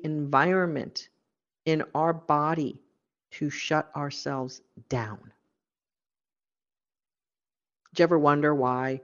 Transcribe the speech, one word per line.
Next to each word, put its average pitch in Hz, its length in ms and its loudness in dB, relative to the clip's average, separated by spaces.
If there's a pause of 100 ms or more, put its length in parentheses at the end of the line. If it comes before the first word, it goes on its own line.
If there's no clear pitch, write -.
environment 156 1040 0 (560)
in 156 220 0 (100)
our 160 160 2
body 156 720 -2 (480)
to 151 200 -4
shut - 440 -4
ourselves 139 680 -8 (260)
down. 107 320 -6 (2750)
Do - 80 0
you - 20 8
ever 170 140 4
wonder 147 380 4
why, 131 480 -2